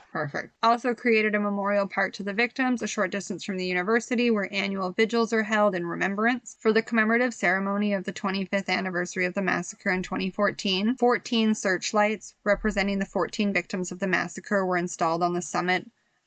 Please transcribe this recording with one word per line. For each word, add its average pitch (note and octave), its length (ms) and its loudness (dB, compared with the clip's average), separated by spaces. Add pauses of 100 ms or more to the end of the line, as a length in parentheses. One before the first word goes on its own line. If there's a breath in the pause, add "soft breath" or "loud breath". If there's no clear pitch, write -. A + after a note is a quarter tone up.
(120)
Perfect. D3+ 400 -6 (120)
Also A#3 320 2
created G#3+ 400 2
a G#3 40 2
memorial G3+ 460 0
park F#3+ 280 -2
to G3 100 -10
the G3 100 -4
victims, A#3+ 480 0
a A3 60 -4
short F#3+ 240 -2
distance G3 320 -6
from F#3+ 140 -4
the F3+ 100 -2
university, A3+ 640 0
where G3 200 0
annual G3 420 -2
vigils A3+ 380 2
are A3 120 2
held G#3 320 2
in F3 100 -2
remembrance. G3 720 -2
For A3 140 4
the A3 80 4
commemorative A3+ 540 2
ceremony G3+ 580 0
of F#3+ 100 -2
the F#3+ 80 -4
twenty-fifth G3 560 -2
anniversary F#3 600 -2
of F3+ 80 -4
the G3 80 0
massacre F#3 480 -2
in F#3 100 0
twenty F#3 300 -4
fourteen, G3+ 640 0
fourteen A3+ 580 2
searchlights G#3 800 0 (100)
representing G3 540 0
the F#3+ 80 -2
fourteen G3 480 -2
victims F3+ 380 -2
of F3+ 80 -10
the F#3+ 80 -2
massacre F3+ 580 0
were F3+ 120 0
installed E3+ 440 0
on F3 140 2
the E3+ 80 -2
summit F3+ 420 -2 (420)